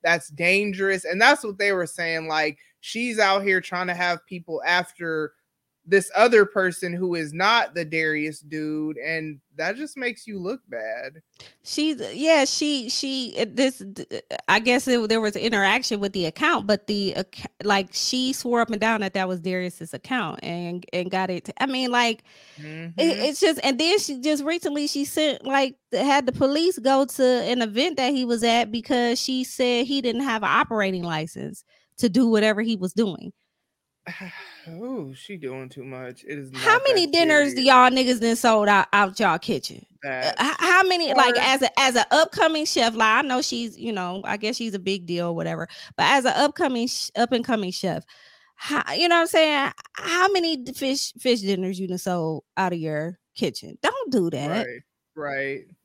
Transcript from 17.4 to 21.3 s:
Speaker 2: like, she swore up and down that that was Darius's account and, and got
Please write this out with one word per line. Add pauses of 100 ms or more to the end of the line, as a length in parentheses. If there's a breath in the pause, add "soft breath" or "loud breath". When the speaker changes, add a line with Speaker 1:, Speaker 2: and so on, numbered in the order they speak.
Speaker 2:
like,
she
swore
up
and
down
that
that
was
Darius's
account
and,
and
got